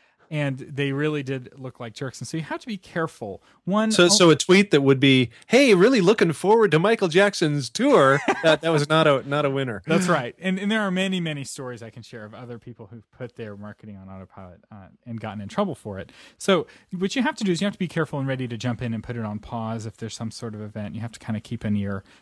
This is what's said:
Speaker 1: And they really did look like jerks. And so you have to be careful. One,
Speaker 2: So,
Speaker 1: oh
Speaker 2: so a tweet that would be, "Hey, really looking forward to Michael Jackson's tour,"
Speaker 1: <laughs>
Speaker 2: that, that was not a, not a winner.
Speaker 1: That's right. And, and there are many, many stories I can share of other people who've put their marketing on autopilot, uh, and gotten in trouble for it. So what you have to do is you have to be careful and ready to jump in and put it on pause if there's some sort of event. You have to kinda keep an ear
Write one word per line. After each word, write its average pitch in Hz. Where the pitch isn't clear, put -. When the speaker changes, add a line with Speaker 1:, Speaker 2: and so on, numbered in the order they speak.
Speaker 1:
And 143
they 139
really 147
did 131
look 127
like 117
jerks. -
And 120
so -
you 160
have 320
to -
be 214
careful. 151
One, 214
Speaker 2:
So, 180
Speaker 1:
oh -
Speaker 2:
so 170
a 156
tweet 196
that 143
would 135
be, 131
"Hey, 254
really 208
looking 175
forward 208
to 156
Michael 202
Jackson's 156
tour," 165
Speaker 1:
<laughs> -
Speaker 2:
that, 156
that 165
was 147
not 160
a, 139
not 143
a 139
winner. 131
Speaker 1:
That's 175
right. 135
And, 185
and 202
there 220
are 196
many, 185
many 147
stories 123
I 113
can 117
share 110
of 107
other 120
people 113
who've 113
put -
their 107
marketing 104
on 95
autopilot, 95
uh, 98
and 117
gotten 107
in 101
trouble 190
for 98
it. -
So 180
what 185
you 269
have 311
to 220
do 185
is 160
you 202
have 202
to -
be 175
careful 151
and 135
ready 131
to 120
jump 120
in 113
and 110
put 120
it 113
on 104
pause 113
if 110
there's 110
some 113
sort 113
of 104
event. 104
You -
have 113
to -
kinda 107
keep -
an 104
ear 98